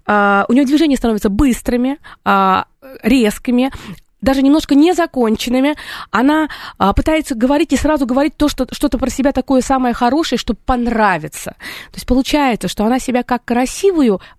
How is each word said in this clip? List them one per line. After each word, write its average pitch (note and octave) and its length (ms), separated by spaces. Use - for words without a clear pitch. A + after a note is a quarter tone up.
э, G3+ 420
у A#3 60
нее C#4 120
движения C#4+ 320
становятся A3 320
быстрыми, B3 680
э, F#3+ 400
резкими, B3 680
даже C4+ 200
немножко C#4+ 340
незаконченными, C#4 1000
она, C#4+ 380
а, G3 160
пытается D#4 420
говорить C#4 380
и B3 40
сразу C#4+ 280
говорить C4+ 320
то, D4 120
что, - 220
что-то - 260
про B3 120
себя - 220
такое C4 300
самое B3+ 320
хорошее, B3+ 460
что - 140
понравится. A3 1000
То - 40
есть - 120
получается, B3+ 600
что G#3 180
она A#3+ 140
себя B3 240
как - 220
красивую B3+ 760